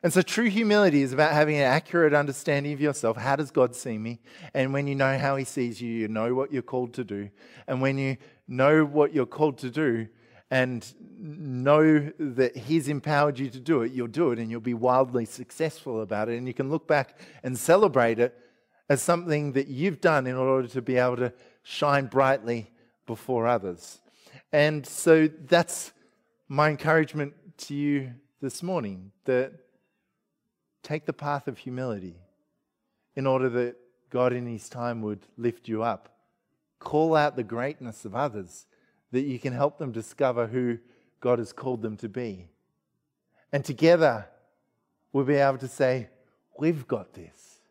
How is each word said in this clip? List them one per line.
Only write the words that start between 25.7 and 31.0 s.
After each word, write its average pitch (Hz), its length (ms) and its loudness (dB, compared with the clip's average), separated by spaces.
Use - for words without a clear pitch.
my 151 220 2
encouragement 151 640 0
to - 180 -12
you 143 380 -2
this 131 220 -10
morning, 101 480 -6
that 131 260 0
take 151 220 -8